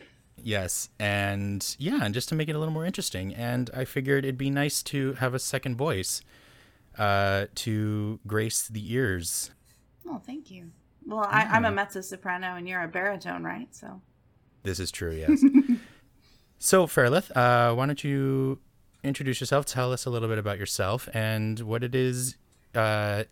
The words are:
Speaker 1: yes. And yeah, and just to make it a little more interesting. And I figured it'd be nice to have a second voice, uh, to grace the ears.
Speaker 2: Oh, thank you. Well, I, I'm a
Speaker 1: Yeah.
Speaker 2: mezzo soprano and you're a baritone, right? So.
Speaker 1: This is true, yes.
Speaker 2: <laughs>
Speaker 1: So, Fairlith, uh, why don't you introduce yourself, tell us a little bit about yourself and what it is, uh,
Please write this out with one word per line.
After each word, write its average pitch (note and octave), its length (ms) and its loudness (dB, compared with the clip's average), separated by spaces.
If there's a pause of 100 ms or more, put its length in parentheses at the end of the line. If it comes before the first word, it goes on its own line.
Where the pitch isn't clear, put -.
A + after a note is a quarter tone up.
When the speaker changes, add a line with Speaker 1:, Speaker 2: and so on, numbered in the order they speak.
(440)
Speaker 1:
yes. G2+ 460 -2 (100)
And G2+ 800 0
yeah, A3 240 0
and G2+ 100 0
just B2 160 -4
to D#3+ 60 0
make D#3 140 0
it D3+ 60 -2
a D3+ 40 -2
little D#3 140 -2
more D#3+ 120 -2
interesting. G2 480 -4
And B2 400 -2
I C3 120 -4
figured C3+ 400 0
it'd C3 120 -4
be C3+ 120 -2
nice C#3+ 340 0
to C3+ 300 -2
have C3 200 -2
a B2+ 60 0
second B2+ 380 -4
voice, B2 440 -2 (760)
uh, G2 480 4 (100)
to G#2+ 720 -2
grace A2 400 0
the A2 260 -8
ears. F#2+ 580 -2 (540)
Speaker 2:
Oh, D4+ 200 -8
thank C4+ 260 -12
you. F3 200 -18 (340)
Well, G#3+ 240 -2
I, G#3+ 160 6
I'm A3 180 4
a A3 60 4
Speaker 1:
Yeah. G3+ 60 0
Speaker 2:
mezzo G3 260 -2
soprano F#3 560 -6
and F3 100 -8
you're F#3 160 -4
a E3 60 -6
baritone, F3+ 560 -4
right? G3 280 -8
So. - 280 -16 (600)
Speaker 1:
This F#2 180 -4
is F2 100 -6
true, E2 220 -4
yes. D#2+ 280 2
Speaker 2:
<laughs> C#4 380 8 (800)
Speaker 1:
So, F#3 280 6
Fairlith, C#3+ 500 4
uh, A#2+ 380 6
why C3 100 2
don't C#3+ 180 -2
you C3+ 560 0 (440)
introduce C3+ 360 -2
yourself, C#3 260 2
tell B2+ 280 0
us - 120 -4
a C3 40 -4
little A2+ 180 0
bit A2 120 0
about G#2 180 -2
yourself G2+ 560 -2
and A2 460 0
what A2+ 240 -2
it B2 100 -4
is, B2+ 420 0 (380)
uh, G#2+ 580 2